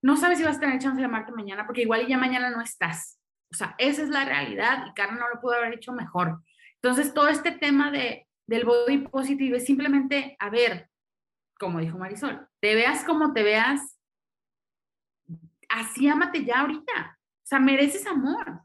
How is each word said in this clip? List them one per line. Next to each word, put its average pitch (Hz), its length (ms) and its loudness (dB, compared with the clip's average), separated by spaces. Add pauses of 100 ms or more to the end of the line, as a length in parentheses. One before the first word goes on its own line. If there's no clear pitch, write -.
no 285 160 6
sabes 349 200 4
si 320 60 0
vas 302 140 0
a - 20 -10
tener 269 200 0
chance 262 200 -2
de 262 60 0
amarte 226 260 -6
mañana, 208 340 -8
porque 240 160 -2
igual 226 260 2
ya 262 100 2
mañana 254 320 0
no 233 120 -4
estás. - 580 -6 (320)
O - 40 -12
sea, - 220 -8
esa 285 260 0
es 285 60 -2
la 285 160 0
realidad, 247 640 -2
y - 60 -18
Carla 208 240 -4
no 240 120 -4
lo 240 100 -8
pudo 247 140 -2
haber 233 200 -2
hecho 240 200 -12
mejor. 175 480 -4 (400)
Entonces, 254 320 0
todo 294 140 4
este 311 240 0
tema 285 380 2
de, 262 380 -6 (200)
del 233 180 -2
body 240 340 4
positive 269 580 -2
es 247 80 -6
simplemente, 277 760 2
a 202 100 -6
ver, 220 400 0 (680)
como 175 200 -2
dijo 165 180 -4
Marisol, 202 500 -8 (120)
te 214 160 2
veas 247 280 2
como 311 300 2
te 220 100 2
veas, 226 540 2 (1700)
así 226 380 0
ámate 320 360 0
ya 247 180 2
ahorita. 302 560 -6 (280)
O - 20 -20
sea, 277 120 2
mereces 269 480 4
amor, 302 580 -4